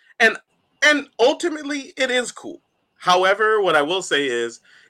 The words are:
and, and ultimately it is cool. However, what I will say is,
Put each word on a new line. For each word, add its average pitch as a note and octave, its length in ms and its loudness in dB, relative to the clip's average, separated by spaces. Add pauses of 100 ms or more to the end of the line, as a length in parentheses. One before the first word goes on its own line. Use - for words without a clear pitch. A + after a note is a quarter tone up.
(200)
and, A3 160 2 (480)
and D4+ 240 2 (120)
ultimately C#4+ 760 -2
it - 140 -2
is B3 220 -2
cool. - 280 -16 (380)
However, G3+ 640 2
what F3 140 2
I D3 80 4
will F3+ 180 -2
say C#3+ 260 -2
is, A#2+ 340 -4 (280)